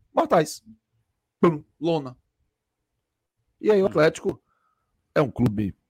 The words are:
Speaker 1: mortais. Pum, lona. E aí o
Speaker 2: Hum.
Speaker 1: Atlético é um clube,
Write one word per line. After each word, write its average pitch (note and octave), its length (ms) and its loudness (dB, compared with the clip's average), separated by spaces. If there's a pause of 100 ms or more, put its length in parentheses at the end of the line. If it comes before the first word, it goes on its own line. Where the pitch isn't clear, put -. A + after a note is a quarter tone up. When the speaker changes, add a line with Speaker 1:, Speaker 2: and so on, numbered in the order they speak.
(140)
Speaker 1:
mortais. - 480 0 (800)
Pum, D#3 240 2 (160)
lona. C#3+ 380 -4 (1400)
E G#3 100 2
aí G3+ 100 4
o F#3+ 40 2
Speaker 2:
Hum. - 20 2
Speaker 1:
Atlético - 540 0 (720)
é D#3 60 2
um B2 100 -2
clube, G#2+ 420 -2 (160)